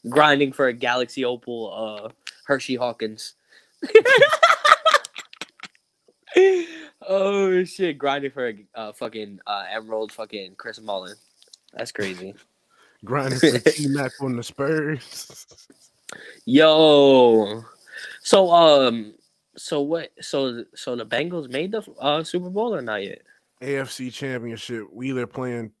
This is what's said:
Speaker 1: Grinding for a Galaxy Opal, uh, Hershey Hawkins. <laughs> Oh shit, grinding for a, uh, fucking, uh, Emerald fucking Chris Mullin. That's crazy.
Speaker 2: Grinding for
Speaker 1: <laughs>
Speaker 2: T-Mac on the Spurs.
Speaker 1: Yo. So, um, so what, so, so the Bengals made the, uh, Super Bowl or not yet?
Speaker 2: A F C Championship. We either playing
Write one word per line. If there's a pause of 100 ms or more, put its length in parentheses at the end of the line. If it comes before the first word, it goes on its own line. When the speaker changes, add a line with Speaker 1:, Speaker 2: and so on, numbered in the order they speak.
Speaker 1:
Grinding
for
a
Galaxy
Opal,
uh, (360)
Hershey
Hawkins. (500)
<laughs> (3000)
Oh
shit,
grinding
for
a, (200)
uh,
fucking,
uh,
Emerald
fucking
Chris
Mullin. (580)
That's
crazy. (680)
Speaker 2:
Grinding
for
Speaker 1:
<laughs>
Speaker 2:
T-Mac (100)
on
the
Spurs. (1000)
Speaker 1:
Yo. (560)
So,
um, (420)
so
what, (100)
so, (120)
so
the
Bengals
made
the, (180)
uh,
Super
Bowl
or
not
yet? (380)
Speaker 2:
A
F
C
Championship.
We
either
playing